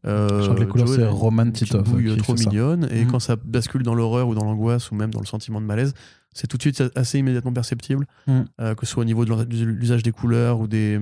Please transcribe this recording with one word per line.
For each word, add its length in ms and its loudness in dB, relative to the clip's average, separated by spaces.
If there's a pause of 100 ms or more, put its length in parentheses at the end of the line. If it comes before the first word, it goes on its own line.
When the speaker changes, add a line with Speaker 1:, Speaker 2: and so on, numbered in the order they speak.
Speaker 1:
Euh, 360 2
Speaker 2:
Je 60 2
crois 80 4
que 40 0
les 80 2
couleurs, 200 2
Speaker 1:
Joey 100 2
Speaker 2:
c'est 60 4
Speaker 1:
a 40 2
une 60 0
Speaker 2:
Roman 320 2
Speaker 1:
petite 240 -2
Speaker 2:
Titov, 200 2
Speaker 1:
bouille, 140 2
Speaker 2:
qui 60 0
Speaker 1:
euh, 80 0
trop 180 0
Speaker 2:
fait 80 0
ça. 60 2
Speaker 1:
mignonne, 420 0
et 140 2
Speaker 2:
Mhm. 60 2
Speaker 1:
quand 80 0
ça 180 -2
bascule 460 -4
dans 120 0
l'horreur 320 0
ou 80 0
dans 80 0
l'angoisse, 480 0
ou 40 -6
même 180 -2
dans 80 -6
le 40 -8
sentiment 360 -8
de 40 -6
malaise, 280 -2 (400)
c'est 140 -8
tout 100 -6
de 40 -4
suite 200 0
a-, 80 2 (100)
assez 200 0
immédiatement 340 0
perceptible, 520 -4 (220)
Speaker 2:
Mhm. 180 0 (140)
Speaker 1:
euh, 160 -2
que 100 -8
ce 60 -6
soit 120 -2
au 20 0
niveau 180 2
de 60 0
l'usage, 180 -2 (180)
l'usage 380 0
des 80 0
couleurs, 480 2
ou 80 -2
des 340 0